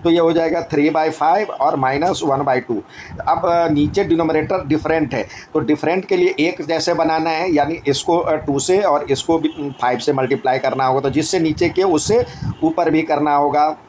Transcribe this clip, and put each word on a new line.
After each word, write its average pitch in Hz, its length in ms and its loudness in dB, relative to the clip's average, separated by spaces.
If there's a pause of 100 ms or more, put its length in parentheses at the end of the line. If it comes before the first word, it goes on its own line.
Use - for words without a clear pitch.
तो 170 60 2
ये 170 100 4
हो 165 120 4
जाएगा 165 380 0
three 151 240 2
by 156 200 0
five 180 360 0
और 151 260 0
माइनस 143 480 0
वन 143 200 0
बाई 131 160 2
टू। 117 220 -6 (460)
अब, 165 180 0
अ, 170 220 2
नीचे 147 360 0
denominator 160 640 0
different 156 460 0
है, 107 140 -4 (260)
तो 156 60 2
different 156 460 0
के 190 120 0
लिए 180 220 2
एक 170 260 -2
जैसे 165 280 0
बनाना 160 360 0
है, 165 220 -2
यानी 147 360 0
इसको, 143 300 0
अ, 165 160 0
टू 143 260 -2
से 185 220 2
और 147 300 0
इसको 165 260 0
भी, 151 440 -4
फ़ाइव 123 180 0
से 143 140 0
multiply 131 460 0
करना 131 260 -2
होगा, 131 140 2
तो 139 100 -2
जिससे 151 300 0
नीचे 160 300 0
के 185 140 0
उससे 196 420 2 (380)
ऊपर 160 260 2
भी 156 120 2
करना 151 340 0
होगा। 147 420 2 (120)